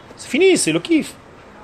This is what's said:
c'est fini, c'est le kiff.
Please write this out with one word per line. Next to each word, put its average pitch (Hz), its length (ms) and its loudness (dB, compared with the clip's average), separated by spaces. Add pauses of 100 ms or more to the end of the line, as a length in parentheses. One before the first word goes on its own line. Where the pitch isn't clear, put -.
(180)
c'est - 120 -18
fini, 359 260 4
c'est - 160 -2
le 160 80 0
kiff. 302 340 -2 (500)